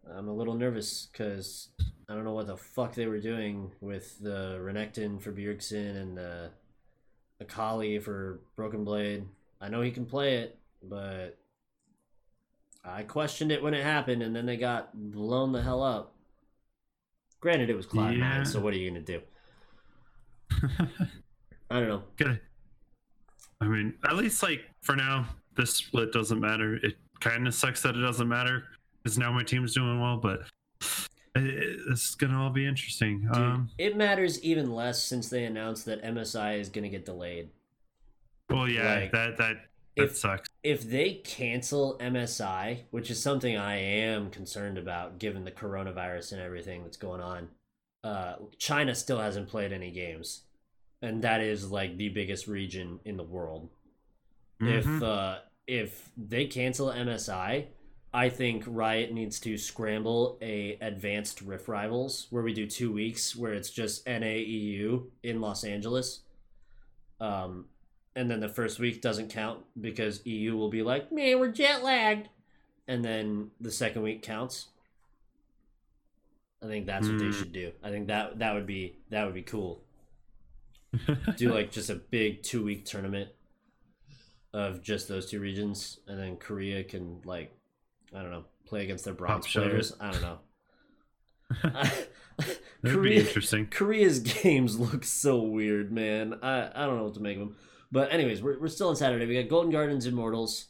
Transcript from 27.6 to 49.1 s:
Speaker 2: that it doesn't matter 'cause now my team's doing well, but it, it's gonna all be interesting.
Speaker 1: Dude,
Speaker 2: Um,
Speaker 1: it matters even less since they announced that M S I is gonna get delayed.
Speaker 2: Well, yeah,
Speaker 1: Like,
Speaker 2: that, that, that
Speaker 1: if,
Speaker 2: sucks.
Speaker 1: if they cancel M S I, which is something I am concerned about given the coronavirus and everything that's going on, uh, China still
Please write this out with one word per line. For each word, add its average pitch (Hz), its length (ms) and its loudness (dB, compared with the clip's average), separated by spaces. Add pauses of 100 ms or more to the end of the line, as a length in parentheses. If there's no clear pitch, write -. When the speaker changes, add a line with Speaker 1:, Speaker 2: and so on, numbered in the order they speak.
Speaker 2:
that 127 120 2
it 120 60 0
doesn't 123 260 2
matter 123 400 2 (360)
'cause 110 140 2
now 120 140 4
my 123 120 4
team's 127 300 2
doing 120 280 4
well, 120 160 4
but 104 240 2 (960)
it, 135 440 0 (100)
it's - 260 2
gonna 131 260 4
all 135 80 2
be 135 160 2
interesting. 110 560 0
Speaker 1:
Dude, 113 140 2
Speaker 2:
Um, 123 420 4
Speaker 1:
it 202 180 2
matters 196 480 4
even 156 300 4
less 123 300 0
since 120 260 -2
they 123 160 0
announced 110 400 -4
that 110 180 -2
M 113 140 -2
S 113 180 -4
I 104 200 0
is 101 140 -2
gonna 104 200 -4
get 95 160 -8
delayed. 87 440 -8 (1000)
Speaker 2:
Well, 127 200 4
yeah, 113 260 4
Speaker 1:
Like, 98 160 2
Speaker 2:
that, 117 260 2
that, 113 180 2 (420)
that 107 60 8
Speaker 1:
if, - 140 2
Speaker 2:
sucks. 98 320 0 (140)
Speaker 1:
if 143 200 2
they 139 320 2
cancel 131 840 0
M 123 160 0
S 120 260 0
I, 101 500 -2
which 117 180 -4
is 117 120 -2
something 127 360 2
I 101 180 0
am 104 540 2
concerned 98 480 -6
about 87 420 -6
given 98 260 -4
the 92 60 -10
coronavirus 92 840 -6
and 95 80 -8
everything 90 420 -10
that's 85 140 -16
going 90 240 -8
on, 87 280 -8 (540)
uh, 95 320 -4 (220)
China 147 380 2
still 123 240 -2